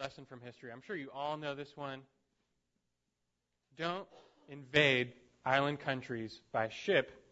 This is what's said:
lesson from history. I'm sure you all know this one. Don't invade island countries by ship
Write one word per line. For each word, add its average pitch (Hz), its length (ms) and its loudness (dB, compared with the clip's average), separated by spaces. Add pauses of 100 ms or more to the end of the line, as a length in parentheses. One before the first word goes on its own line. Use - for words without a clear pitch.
lesson 139 260 -8
from 127 140 -18
history. 120 320 -14
I'm 127 100 -14
sure 208 140 -8
you 139 180 -10
all 147 220 -4
know 151 180 -6
this 139 220 -12
one. 135 240 -8 (1800)
Don't 175 300 -4 (400)
invade 135 640 4 (320)
island 139 360 4
countries 123 600 -4 (120)
by 110 160 2
ship - 420 2 (220)